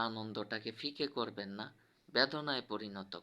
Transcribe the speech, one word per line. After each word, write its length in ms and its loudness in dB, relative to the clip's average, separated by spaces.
আনন্দটাকে 680 -2
ফিকে 360 -2
করবেন 500 -2
না, 80 -4
বেদনায় 600 4
পরিণত 440 -4